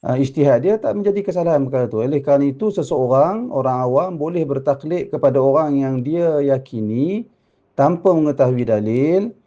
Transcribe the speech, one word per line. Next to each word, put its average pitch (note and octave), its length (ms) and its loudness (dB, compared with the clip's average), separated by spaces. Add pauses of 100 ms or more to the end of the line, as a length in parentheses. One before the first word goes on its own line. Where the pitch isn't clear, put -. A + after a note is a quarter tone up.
uh, B2+ 160 -2
ijtihad. C3+ 480 2
Dia G#3+ 160 0
tak G#3 160 -2
menjadi G3+ 240 0
kesalahan E3 480 0
perkara B2+ 160 0
itu. G#2+ 160 -4
Oleh C#3+ 160 -2
kerana C#3+ 320 2
itu, G3+ 240 -2
seseorang, D#3 800 0
orang B2+ 320 -2
awam C#3 320 0
boleh D#3+ 240 -4
bertaklid C#3+ 720 -4
kepada C#3 240 2
orang C#3 400 2
yang C3+ 240 0
dia D#3 400 0
yakini C3+ 880 -2 (480)
tanpa E3+ 320 2
mengetahui C3+ 560 2
dalil. B2+ 640 0 (180)